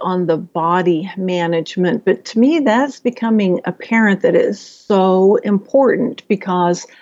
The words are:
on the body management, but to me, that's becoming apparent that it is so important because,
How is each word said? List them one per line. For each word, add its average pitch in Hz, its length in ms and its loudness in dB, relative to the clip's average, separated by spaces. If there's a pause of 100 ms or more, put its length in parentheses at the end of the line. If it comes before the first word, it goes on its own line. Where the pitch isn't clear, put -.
on 180 240 -2
the 160 100 0
body 175 800 0
management, 175 880 -2
but 185 220 -2
to 220 140 -2
me, 302 180 4
that's 262 400 0
becoming 220 680 -2
apparent 214 580 0
that 165 120 2
it 175 100 2
is 202 140 -4
so 190 760 2
important 208 920 0
because, 180 640 -2 (120)